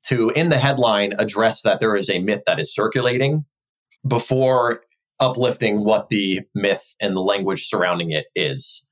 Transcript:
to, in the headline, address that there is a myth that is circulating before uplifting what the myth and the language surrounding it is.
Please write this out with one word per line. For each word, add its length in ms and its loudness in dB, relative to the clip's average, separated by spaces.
to, 220 2
in 180 2
the 100 4
headline, 600 2
address 440 0
that 180 2
there 140 2
is 160 0
a 100 0
myth 260 -2
that 120 0
is 160 -4
circulating 720 0
before 760 0
uplifting 640 0
what 240 2
the 320 0
myth 460 -2
and 160 -2
the 60 -2
language 460 -2
surrounding 420 0
it 240 -4
is. 580 -4